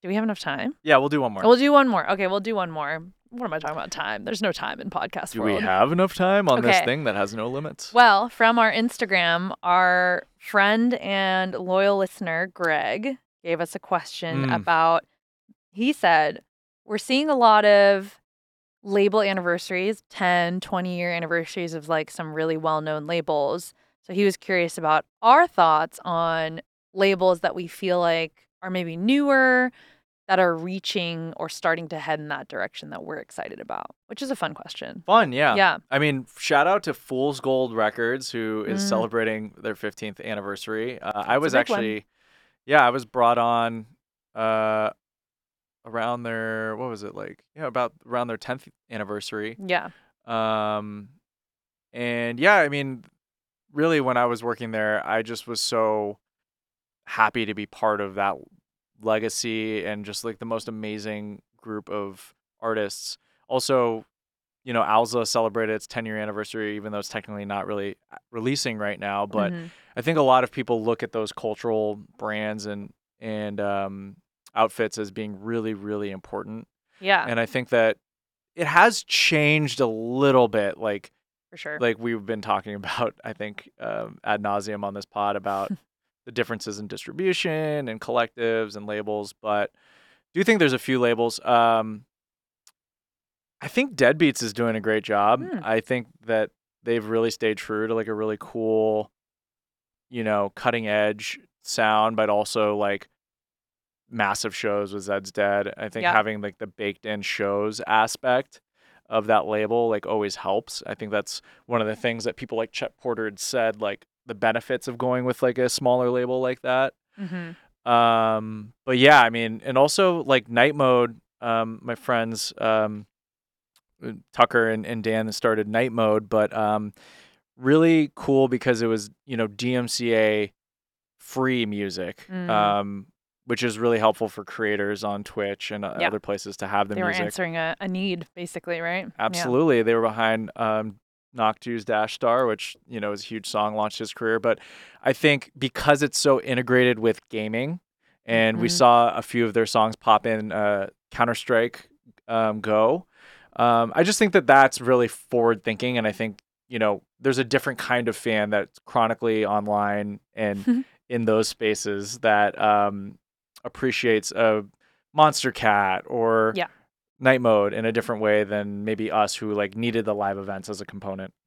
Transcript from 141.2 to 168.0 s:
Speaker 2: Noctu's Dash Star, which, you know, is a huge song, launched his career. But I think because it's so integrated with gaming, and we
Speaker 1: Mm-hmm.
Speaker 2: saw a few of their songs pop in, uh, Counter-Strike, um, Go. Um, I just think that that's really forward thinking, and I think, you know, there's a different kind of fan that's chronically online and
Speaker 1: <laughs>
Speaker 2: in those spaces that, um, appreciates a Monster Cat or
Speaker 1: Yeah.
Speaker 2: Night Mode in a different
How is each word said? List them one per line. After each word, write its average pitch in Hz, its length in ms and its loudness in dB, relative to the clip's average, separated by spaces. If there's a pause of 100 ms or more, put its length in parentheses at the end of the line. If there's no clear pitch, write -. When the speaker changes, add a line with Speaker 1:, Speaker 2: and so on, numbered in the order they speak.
Speaker 2:
Noctu's 113 520 -2
Dash 107 280 0
Star, 123 320 2
which, 110 300 -4 (120)
you 117 120 -12
know, 101 120 -4
is 101 120 -8
a - 20 -16
huge 110 220 -10
song, 107 280 -2
launched 107 240 -4
his 110 140 -10
career. 113 260 0
But 113 200 0 (420)
I 135 120 0
think 143 440 2
because 139 460 2
it's 143 160 -2
so 135 220 4
integrated 123 580 2
with 110 300 0
gaming, 113 500 -4 (460)
and 113 340 2
we 117 80 0
Speaker 1:
Mm-hmm. - 100 0
Speaker 2:
saw 120 380 6
a 113 60 -4
few 117 240 0
of 107 80 -2
their 113 120 2
songs 110 300 2
pop 107 300 4
in, 110 260 -2
uh, 104 380 -2 (220)
Counter-Strike, 120 800 0 (380)
um, 113 340 0
Go. 110 460 2 (480)
Um, 117 400 4
I 170 80 4
just 196 160 2
think 202 140 2
that 156 140 4
that's 135 340 8
really 123 260 4
forward 117 560 0
thinking, 123 340 -2
and 110 100 0
I 107 40 0
think, 107 280 -6 (300)
you 123 100 -6
know, 104 240 0 (160)
there's 131 200 0
a 135 40 2
different 127 340 0
kind 123 300 -2
of 113 80 -2
fan 107 360 -2
that's - 340 -2
chronically 113 600 0
online 104 760 -2 (140)
and 110 520 -2 (100)
Speaker 1:
<laughs> - 140 -20
Speaker 2:
in 117 160 -2
those 110 240 4
spaces 104 720 -4
that, 104 420 4
um, 101 560 0 (480)
appreciates 117 680 0
a 107 320 2 (480)
Monster 151 380 4
Cat 101 560 2
or 113 480 2
Speaker 1:
Yeah. 180 120 -4 (520)
Speaker 2:
Night 131 200 4
Mode 107 340 4
in 110 120 -4
a 113 80 0
different 113 280 -2